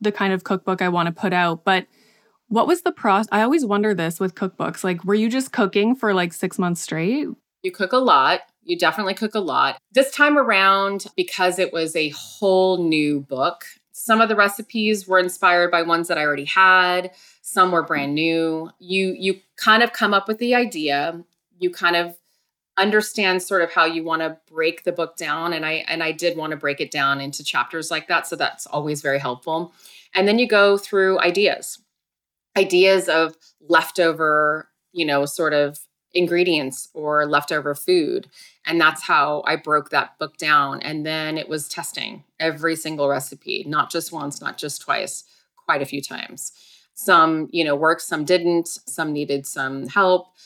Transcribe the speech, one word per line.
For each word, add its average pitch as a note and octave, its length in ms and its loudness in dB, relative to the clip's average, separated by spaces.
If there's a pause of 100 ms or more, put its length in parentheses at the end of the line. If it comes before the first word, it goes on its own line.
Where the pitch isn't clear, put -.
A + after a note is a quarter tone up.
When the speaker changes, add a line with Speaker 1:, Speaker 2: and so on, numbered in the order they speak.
Speaker 1:
the G#3 100 0
kind G3 220 0
of F#3 100 -2
cookbook F#3+ 400 -2
I F3+ 60 2
want F3 180 0
to E3+ 60 -4
put F3+ 200 -4
out." F3 320 0
But F#3 220 2 (600)
what A3 180 2
was F4 160 2
the F4 80 0
process? G#3+ 400 0
I G#3 120 2
always C#4 220 2
wonder G#3 300 0
this E3+ 240 -4
with F#3 160 -2
cookbooks. - 480 -6
Like, F3+ 220 -4
were G3 100 0
you A3 140 2
just C4 240 -4
cooking G#3 420 2
for, A3+ 180 -2
like, F3 200 0
six - 260 -6
months F3 220 -2
straight? F3+ 480 -4 (340)
Speaker 2:
You F#3+ 80 -4
cook F#3+ 220 -6
a B3+ 60 4
lot. E3 420 4 (240)
You E3+ 120 -4
definitely F#3+ 380 0
cook G#3+ 220 -6
a A3 40 -2
lot. C3+ 380 -2 (140)
This C4+ 180 4
time D4 260 4
around, G3 720 2 (100)
because F3+ 440 0
it F3+ 120 0
was D#3+ 220 -4
a D#3 160 0
whole F#3 720 0
new D3+ 380 0
book, C#3 440 -4 (280)
some A3 280 2
of A3+ 80 4
the A3 80 0
recipes G#3 720 0
were F#3 140 4
inspired F3 500 2
by E3+ 120 2
ones E3+ 260 0
that E3 100 0
I D3+ 40 0
already C#3+ 240 -2
had. F#3 680 4 (300)
Some F#3 280 2
were E3 140 2
brand C#3+ 320 -2
new. E3 540 0 (100)
You, F#3+ 360 -2
you F#3+ 240 -2 (160)
kind A3 280 6
of A#3 80 -2
come G#3 200 0
up G3 140 2
with A3 120 -4
the B3 180 0
idea. E3 640 -2 (380)
You F3+ 100 0
kind F3 260 -2
of E3+ 200 -2 (600)
understand G3+ 680 0
sort F#3+ 200 0
of E3 100 -2
how E3+ 120 4
you E3 180 -2
wanna D#3+ 440 -4
break D#3+ 380 -4
the F3+ 80 -2
book E3 240 -6
down. E3 360 -4
And D#3 140 -4
I, D#3 220 -4
and E3 140 -4
I D#3+ 100 -2
did E3+ 240 -2
wanna D#3 200 -6
break C#3+ 240 -4
it D3 100 -6
down C#3 300 -2
into C#3+ 240 -10
chapters D#3 460 -6
like D#3 180 -6
that. E3+ 180 0
So E3+ 100 -8
that's - 300 -6
always D3 360 -6
very C#3 160 0
helpful. C#3 560 -6 (400)
And F#3+ 120 2
then G#3+ 120 4
you B3 100 2
go G3+ 300 6
through F#3+ 420 2
ideas, F3 580 0 (800)
ideas F#3 520 4
of D#3+ 280 2 (240)
leftover, D#3 1080 2 (240)
you E3+ 120 -2
know, C#3+ 220 0
sort D3+ 260 -2
of D3 280 0 (340)
ingredients E3+ 800 0
or D3+ 340 0
leftover D3 480 -2
food. - 540 -2 (380)
And E3 140 0
that's D#3 220 2
how D3+ 440 0
I - 100 0
broke D3+ 340 -2
that - 280 -2
book D3+ 180 -10
down. D3 460 2
And D3+ 240 -6
then D#3 320 -4
it - 100 -8
was D3+ 200 -6
testing - 560 -10 (140)
every D#3+ 380 -2
single D#3 320 -2
recipe, C#3 580 -6
not D3 240 -2
just E3 220 -6
once, C#3+ 280 -10
not - 180 -10
just - 240 -10
twice, - 420 -6 (320)
quite D3 240 -2
a C#3 60 -6
few C#3+ 160 -10
times. - 500 -14 (420)
Some, D#3+ 560 4
you E3+ 140 0
know, D3 100 0
worked, D#3+ 280 2
some D#3 220 -4
didn't, E3+ 440 2
some - 440 -8
needed C#3+ 340 -4
some C3+ 420 -8
help, F#3 400 2 (180)